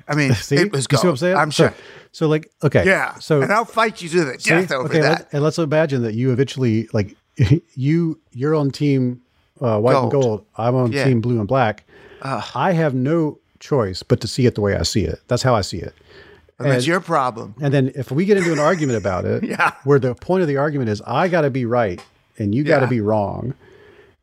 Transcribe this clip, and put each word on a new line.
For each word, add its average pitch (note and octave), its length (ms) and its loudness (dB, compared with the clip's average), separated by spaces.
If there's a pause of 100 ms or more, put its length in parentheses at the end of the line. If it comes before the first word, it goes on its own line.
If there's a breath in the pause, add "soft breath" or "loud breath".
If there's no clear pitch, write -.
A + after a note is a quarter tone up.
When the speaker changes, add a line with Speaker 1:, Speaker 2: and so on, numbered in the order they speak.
Speaker 1:
I D3 80 -4
mean, C#3+ 200 2
Speaker 2:
<laughs> - 0 -
See? - 220 -2
Speaker 1:
it G#3 160 2
was C3+ 180 -2
Speaker 2:
You C#3+ 60 2
see - 20 4
what - 40 2
I'm F3+ 60 4
Speaker 1:
gold. C#3+ 100 0
Speaker 2:
saying? F3+ 180 0
Speaker 1:
I'm D3+ 160 2
Speaker 2:
So, D#3+ 160 4
Speaker 1:
sure. - 60 -4 (380 loud breath)
Speaker 2:
so, D#3+ 160 -2
like, D#3 220 -2 (120)
okay. C#3 240 2
Speaker 1:
Yeah. E3 320 0
Speaker 2:
So D3 240 0
Speaker 1:
And D#3 100 0
I'll A3+ 120 2
fight A3+ 360 -2
you E3+ 100 -10
to E3+ 140 2
the B2 140 -6
Speaker 2:
see? - 120 -4
Speaker 1:
death F3+ 200 2
over C3+ 180 -2
Speaker 2:
Okay, D#3+ 120 2
Speaker 1:
that. - 220 2
Speaker 2:
let, - 100 -20
and C#3+ 100 0
let's D3+ 160 0
imagine D3+ 440 0
that A2 120 -4
you B2+ 180 0
eventually, A#2+ 600 0
like, G2+ 240 -2 (200)
<laughs> C#3 380 2
you, D#3 460 0 (120)
you're C#3+ 220 -2
on C#3+ 160 0
team, B2+ 500 0 (400)
uh, A2+ 180 0
white B2 180 4
and A#2+ 140 2
Speaker 1:
Gold. C#3 140 2
Speaker 2:
gold. G#2+ 220 -2 (120)
I'm A#2 160 0
on B2+ 160 2
Speaker 1:
Yeah. C#3 140 -2
Speaker 2:
team B2+ 160 2
blue A#2+ 180 -2
and G#2+ 80 -2
black. A#2 380 0 (380 loud breath)
Speaker 1:
Ugh. B2+ 220 -6 (120)
Speaker 2:
I E3 160 0
have D#3+ 200 2
no D3 460 -2 (220)
choice G#2+ 420 -2
but - 200 0
to - 40 -8
see B2 200 0
it A2+ 100 2
the A2+ 40 -4
way G2+ 160 2
I E2+ 60 -2
see F#2+ 220 0
it. - 240 -6
That's B2 160 -2
how B2+ 100 2
I G#2+ 60 0
see F#2+ 180 -8
it. - 160 -12 (640 loud breath)
Speaker 1:
And B2 80 -4
that's C3+ 120 2
Speaker 2:
And B2+ 100 -2
Speaker 1:
your F3 120 0
problem. B2+ 640 -4
Speaker 2:
And C#3+ 100 0
then C3+ 220 0
if C#3 160 -8
we D3+ 140 -2
get G3+ 120 4
into E3+ 160 0
an D3+ 60 0
argument D3+ 400 0
about F#2 260 -2
it, A2 200 -2
Speaker 1:
<laughs> - 0 -
Yeah. E3 260 0 (140)
Speaker 2:
where C#3 160 4
the B2 160 -2
point F#3 260 0
of D#3+ 60 0
the C#3 80 -2
argument C#3 340 -2
is, G#2 160 -2
"I C#3+ 220 0
gotta D#3+ 220 0
be B2+ 160 -4
right A2 360 0 (340)
and G2+ 160 -2
you C3+ 120 0
gotta D3 220 2
Speaker 1:
Yeah. A2 40 -2
Speaker 2:
be B2 100 0
wrong," G#2 540 -2 (680 loud breath)